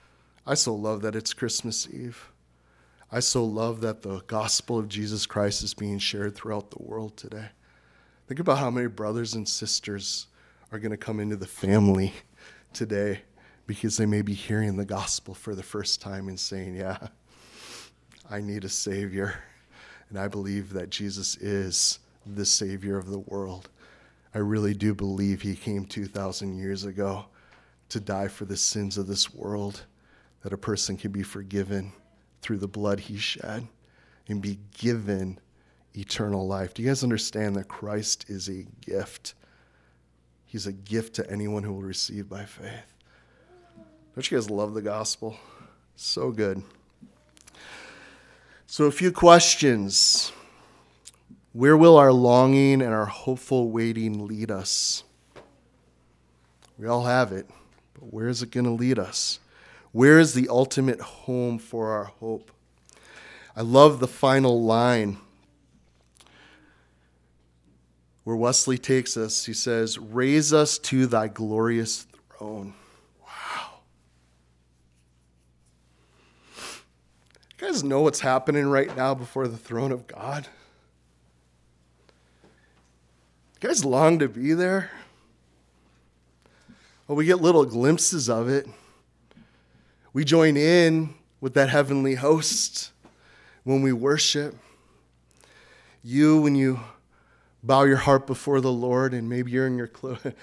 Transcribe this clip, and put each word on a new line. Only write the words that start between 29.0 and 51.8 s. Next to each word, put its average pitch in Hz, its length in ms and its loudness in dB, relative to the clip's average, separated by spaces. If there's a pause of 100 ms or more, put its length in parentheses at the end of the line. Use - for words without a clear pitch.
this 98 260 -4
world, 101 520 -8 (580)
that 98 100 -8
a 98 60 -8
person 101 380 -4
can 101 160 -8
be 98 100 -6
forgiven 98 720 -8 (480)
through 107 180 -6
the 98 100 -6
blood 101 320 -4
he 104 160 -12
shed 110 520 -10 (580)
and 101 160 -6
be 101 160 -8 (140)
given 101 640 -4 (560)
eternal 101 520 -6
life." 95 280 -6
Do 113 80 -10
you 123 60 -2
guys 135 160 -2
understand 107 520 -2
that 98 120 -8
Christ - 600 -8
is 95 200 -12
a 95 180 -12 (140)
gift? - 540 -10 (1080)
He's 101 220 -12
a 101 60 -8
gift 101 420 -8
to - 160 -8
anyone 104 320 -6
who 104 100 -10
will 98 100 -10
receive 98 460 -10
by 101 160 -14
faith. 117 480 -18 (1200)
Don't - 160 -8
you 135 60 -2
guys 107 140 -2
love 104 240 -4
the 110 80 -6
gospel? 110 560 -8 (580)
So - 360 -6
good. 98 300 -2 (2000)
So - 180 0
a 143 80 4
few 180 180 0
questions. 143 1200 6 (1200)
Where 139 240 8
will 165 180 12